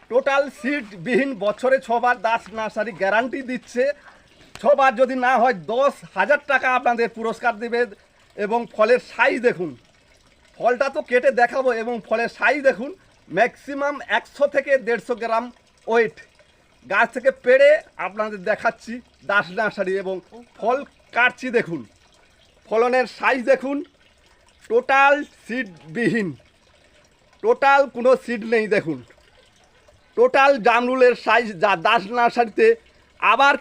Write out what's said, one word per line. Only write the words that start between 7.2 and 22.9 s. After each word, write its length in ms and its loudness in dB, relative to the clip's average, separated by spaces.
দেবে। 180 -2
এবং 220 -2
ফলের 260 2
সাইজ 260 0
দেখুন, 220 -4
ফলটা 380 0
তো 40 -6
কেটে 220 2
দেখাবো, 280 0
এবং 120 -6
ফলের 300 -2
সাইজ 220 2
দেখুন 220 -4
ম্যাক্সিমাম 580 -2
একশো 280 -4
থেকে 160 -2
দেড়শো 260 -4
গ্রাম 220 -2
ওয়েট। 280 0
গাছ 300 0
থেকে 160 -2
পেড়ে 240 6
আপনাদের 340 -6
দেখাচ্ছি 440 -4
দাস 160 2
নার্সারি, 360 -4
এবং 120 -8
ফল 200 -2
কাটছি। 340 0
দেখুন 220 -6
ফলনের 360 0